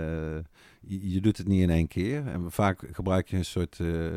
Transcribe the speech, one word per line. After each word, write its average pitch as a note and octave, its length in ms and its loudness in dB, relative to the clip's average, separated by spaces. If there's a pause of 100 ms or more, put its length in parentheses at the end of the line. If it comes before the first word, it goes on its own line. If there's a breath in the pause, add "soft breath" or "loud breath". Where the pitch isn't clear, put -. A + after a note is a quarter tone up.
(800 soft breath)
je, G2 300 -6
je F#2 100 0
doet G#2 160 4
het F2+ 120 -6
niet F#2+ 140 6
in F2+ 80 6
één E2 180 4
keer. C3 380 -4
En F2 260 -6
vaak G2 400 0
gebruik F#2 360 0
je F#2+ 80 -2
een F2+ 80 0
soort, - 360 -4
eh, E2 360 -2